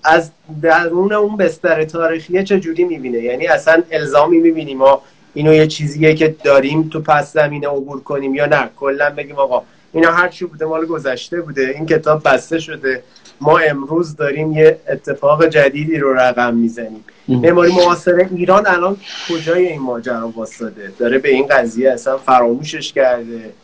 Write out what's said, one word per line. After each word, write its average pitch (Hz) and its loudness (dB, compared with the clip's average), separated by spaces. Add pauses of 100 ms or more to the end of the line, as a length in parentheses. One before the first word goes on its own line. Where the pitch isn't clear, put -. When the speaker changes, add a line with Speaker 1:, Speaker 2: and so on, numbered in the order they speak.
Speaker 1:
از 160 2 (320)
درون 170 0
اون 208 0
بستر 165 0
تاریخیه 165 -2
چه 196 0
جوری 165 -2
می‌بینه؟ 127 -6
یعنی 123 -4
اصلاً 160 2
الزامی 156 2
می‌بینی 160 0
ما 135 4 (340)
اینو 151 4
یه 156 6
چیزیه 156 0
که 156 0 (100)
داریم 143 2
تو 151 -6
پس 147 0
زمینه 147 0
عبور 139 -6
کنیم 139 -4
یا 143 0
نه 139 0
کلاً 139 -2
بگیم 143 -12
آقا 139 0 (300)
اینا 165 2
هر 180 0
چی 175 -10
بوده 156 -10
مال 160 -4
گذشته 156 -6
بوده، 135 -4
این 156 -8
کتاب 156 0
بسته 165 0
شده، 135 -6 (380)
ما 151 4
امروز 151 -2
داریم 151 -4
یه 156 4 (120)
اتفاق 143 0
جدیدی 151 0
رو 139 0
رقم 123 0
می‌زنیم؟ 113 -4 (240)
Speaker 2:
اه. 127 2
Speaker 1:
معماری 175 4
معاصر 175 2
ایران 185 2
الان 185 0 (340)
کجای 165 0
این 160 -6
ماجرا 117 -6
واسطه؟ 107 -12
داره 120 0
به 139 0
این 135 2
قضیه 123 2
اصلاً 107 -4
فراموشش 131 0
کرده 117 -2 (140)